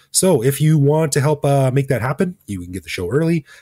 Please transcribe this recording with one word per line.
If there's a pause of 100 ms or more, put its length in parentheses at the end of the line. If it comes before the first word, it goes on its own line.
(120)
So
if
you
want
to
help,
uh,
make
that
happen, (100)
you
can
get
the
show
early. (180)